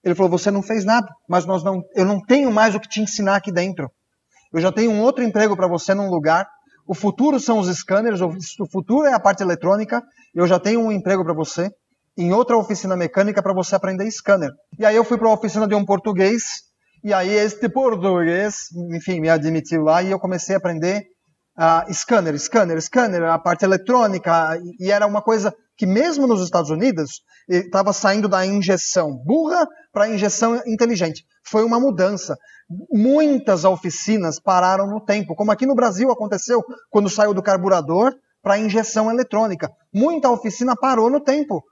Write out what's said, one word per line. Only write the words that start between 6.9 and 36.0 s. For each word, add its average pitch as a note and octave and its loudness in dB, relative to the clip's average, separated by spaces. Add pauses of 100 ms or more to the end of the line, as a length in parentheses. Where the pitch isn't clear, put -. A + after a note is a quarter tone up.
futuro A#3+ 0
são A3 0
os F3+ 0
scanners, G3+ -2
o, F3+ 0
o F3 -10
futuro B3+ 0
é C4 4
a A3 0
parte G3 0
eletrônica, G3+ 0 (320)
eu F3 2
já F3+ 4
tenho G#3+ 0
um A3 -2
emprego F#3+ -2
pra E3 -2
você, E3 -4 (440)
em F3 0
outra A#3 2
oficina F#3+ -4
mecânica G3 0
pra G3 -2
você F#3 -2
aprender F#3+ -4
scanner." F3+ 0 (260)
E A3 -2
aí G#3+ 4
eu A3+ 4
fui A#3 0
pra A3+ 2
oficina G#3+ 0
de G3 0
um G#3 0
português, G3 0 (600)
e G#3 -4
aí F#3+ 0
este G#3 0
português, F#3+ 0 (240)
enfim, E3 -6
me D#3+ 0
admitiu D#3+ 0
lá, D#3+ 2
e F#3+ -2
eu F#3+ -2
comecei F#3 -4
a G3 0
aprender, F3+ -2 (540)
ah, E3 2
scanner, E3 0
scanner, E3+ 0
scanner, G3 0
a E3 2
parte F3 0
eletrônica, F#3 2
e, F3 -10
e G3+ 2
era G3+ 2
uma G#3 -2
coisa G#3+ 0 (200)
que G3 -2
mesmo C#4 2
nos G3+ 2
Estados E3+ -2
Unidos, D#3+ -2 (260)
eh, F3+ 0
tava G3 2
saindo G3+ 0
da F#3 2
injeção F3+ 0
burra D#4+ 0 (240)
pra G#3 2
injeção A3+ 0
inteligente. A3 0 (180)
Foi G#3+ 0
uma A#3 2
mudança. G3 0 (540)
Muitas B3+ 2
oficinas F#3 -2
pararam F#3+ 2
no G#3+ -8
tempo, G3+ -4
como G#3 -2
aqui G#3 0
no C4+ 0
Brasil A#3+ 0